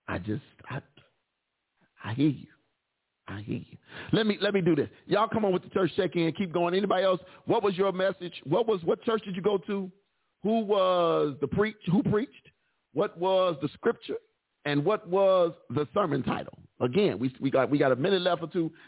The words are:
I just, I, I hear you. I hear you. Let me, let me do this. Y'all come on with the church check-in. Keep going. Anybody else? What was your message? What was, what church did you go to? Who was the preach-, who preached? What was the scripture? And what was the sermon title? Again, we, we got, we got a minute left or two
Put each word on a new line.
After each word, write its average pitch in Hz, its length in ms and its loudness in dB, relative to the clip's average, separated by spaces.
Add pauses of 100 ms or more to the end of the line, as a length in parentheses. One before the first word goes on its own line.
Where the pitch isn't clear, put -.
I - 100 -6
just, 92 240 -6 (280)
I, 123 120 -8 (1200)
I 104 120 -6
hear 143 140 2
you. - 180 -6 (800)
I 98 140 -10
hear 113 160 -6
you. - 200 -16 (340)
Let 214 140 2
me, 208 160 0
let 202 140 0
me 196 60 4
do 165 140 4
this. 139 140 0 (160)
Y'all 202 220 2
come 220 180 -2
on 190 80 2
with 180 100 -2
the - 60 -20
church 190 260 0
check-in. 170 380 0
Keep 185 180 -4
going. 175 220 0
Anybody 196 300 0
else? 185 180 2 (240)
What 214 180 2
was 196 140 0
your 196 140 2
message? 185 420 -4 (100)
What 208 240 0
was, 190 160 -2
what 208 200 -2
church 226 200 -2
did 190 120 -8
you 190 80 -6
go 202 160 2
to? 196 320 -6 (500)
Who 220 200 0
was 175 800 2
the 143 80 -2
preach-, 214 280 -2 (160)
who 196 120 4
preached? 208 280 0 (640)
What 202 260 -2
was 185 420 2
the 147 140 -4
scripture? 233 420 -4 (480)
And 147 180 0
what 196 240 0
was 185 460 4 (160)
the 143 240 -2
sermon 147 300 0
title? - 340 -6 (240)
Again, 127 380 2
we, 131 200 -2
we 135 120 -2
got, 127 180 4
we 139 80 2
got 139 140 4
a 127 40 4
minute 180 260 2
left 175 200 0
or 165 60 -8
two 160 240 -2 (160)